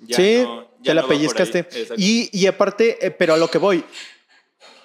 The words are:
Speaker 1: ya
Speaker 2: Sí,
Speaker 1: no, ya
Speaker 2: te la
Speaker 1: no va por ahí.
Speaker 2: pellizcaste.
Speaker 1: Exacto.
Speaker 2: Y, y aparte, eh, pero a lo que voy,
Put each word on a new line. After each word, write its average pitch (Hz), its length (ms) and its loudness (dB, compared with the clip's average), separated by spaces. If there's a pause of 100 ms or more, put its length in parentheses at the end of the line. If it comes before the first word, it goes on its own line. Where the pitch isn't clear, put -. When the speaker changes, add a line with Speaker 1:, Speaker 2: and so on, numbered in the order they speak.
Speaker 1:
ya 113 160 -8
Speaker 2:
Sí, 208 260 4
Speaker 1:
no, 165 200 -6
ya - 300 -4
Speaker 2:
te - 20 0
la 160 80 2
Speaker 1:
no - 0 -
va - 60 -6
por 160 40 0
ahí. 147 60 2
Speaker 2:
pellizcaste. 170 400 -2
Speaker 1:
Exacto. 120 400 -8
Speaker 2:
Y, 220 340 0
y 190 140 0
aparte, 196 600 0
eh, 185 40 -4
pero 170 240 2
a - 20 4
lo 165 140 2
que 165 80 0
voy, 175 260 0 (1000)